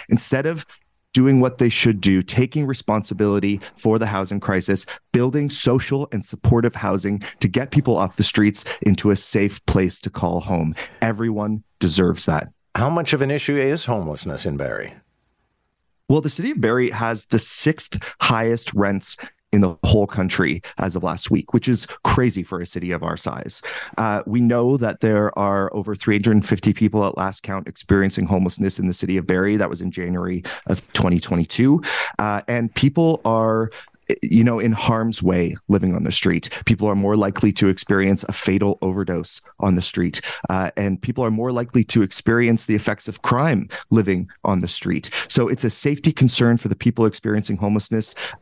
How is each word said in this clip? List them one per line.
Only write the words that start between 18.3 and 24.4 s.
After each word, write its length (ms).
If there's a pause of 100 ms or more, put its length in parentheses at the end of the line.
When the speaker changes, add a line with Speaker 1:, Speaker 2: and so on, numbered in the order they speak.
Speaker 1:
rents 440 (340)
in 100
the 240
whole 220
country 540 (180)
as 180
of 60
last 280
week, 220
which 160
is 160 (180)
crazy 400
for 160
a 60
city 260
of 120
our 120
size. 460 (360)
Uh, 280
we 160